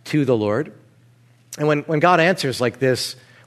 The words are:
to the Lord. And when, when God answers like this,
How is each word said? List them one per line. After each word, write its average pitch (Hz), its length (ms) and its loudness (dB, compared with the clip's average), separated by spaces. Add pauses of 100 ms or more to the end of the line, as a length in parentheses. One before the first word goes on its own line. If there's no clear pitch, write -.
to 151 200 -2
the 113 120 2
Lord. 107 360 -2 (840)
And 151 100 0
when, 147 120 2
when 156 180 -4
God 175 200 4
answers 160 440 0
like 120 160 -2
this, 131 380 -2 (300)